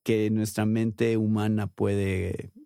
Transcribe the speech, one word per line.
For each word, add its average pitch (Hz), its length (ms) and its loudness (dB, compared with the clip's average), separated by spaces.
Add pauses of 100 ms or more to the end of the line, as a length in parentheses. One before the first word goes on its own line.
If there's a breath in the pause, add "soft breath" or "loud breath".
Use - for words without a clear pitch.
que 107 280 2
nuestra 107 360 0
mente 113 500 0
humana 107 520 0
puede 98 840 -2 (140)